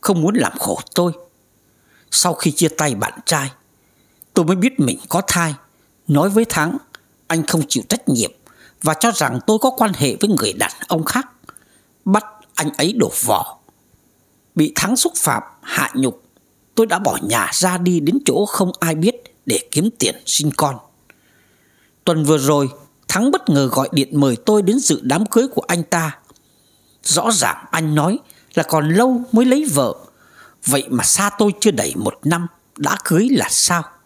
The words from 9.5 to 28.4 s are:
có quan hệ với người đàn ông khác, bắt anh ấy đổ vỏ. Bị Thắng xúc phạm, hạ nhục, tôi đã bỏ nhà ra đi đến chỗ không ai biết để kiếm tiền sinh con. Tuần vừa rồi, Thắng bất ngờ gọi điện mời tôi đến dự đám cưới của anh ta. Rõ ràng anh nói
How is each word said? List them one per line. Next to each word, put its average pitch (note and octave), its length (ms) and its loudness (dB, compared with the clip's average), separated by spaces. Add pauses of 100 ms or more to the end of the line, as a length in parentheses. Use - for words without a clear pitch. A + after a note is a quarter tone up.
có B3+ 120 2
quan G#3+ 240 0
hệ C3+ 260 0
với G#3+ 180 0
người G#2+ 140 -2
đàn G#2 200 -4 (160)
ông D#3+ 160 -2
khác, - 240 -4 (760)
bắt G3+ 200 2 (300)
anh D3+ 240 -4
ấy E3+ 140 0
đổ - 180 0 (140)
vỏ. G#2 340 -2 (960)
Bị D#3 220 0
Thắng A3+ 200 0
xúc E4+ 200 -2
phạm, A#2 260 -2 (200)
hạ - 320 -2
nhục, B2+ 280 -2 (520)
tôi A3+ 120 2
đã F#3 120 -2
bỏ - 240 -2
nhà - 300 -2
ra F3+ 260 0
đi F3 220 2
đến E3+ 240 0
chỗ D#3+ 220 2
không F3+ 340 -2
ai E3 140 -2
biết F3+ 200 0 (320)
để - 240 -4
kiếm F3+ 280 0
tiền - 280 -2
sinh D3+ 300 -2
con. C#3+ 200 0 (1300)
Tuần D#3+ 200 2
vừa D3+ 140 4
rồi, C#3 300 2 (400)
Thắng A3+ 220 2
bất F4+ 180 0
ngờ C#3 240 4
gọi C3+ 200 0
điện C#3+ 280 0
mời C3 160 2 (100)
tôi G#3+ 160 4
đến G3+ 160 2
dự - 240 0
đám G#3+ 240 0
cưới B3 220 2
của G#3+ 200 -4
anh F3 140 0
ta. D#3+ 360 -4 (840)
Rõ - 300 0
ràng - 380 -2
anh D#3+ 240 0
nói E3 240 2 (360)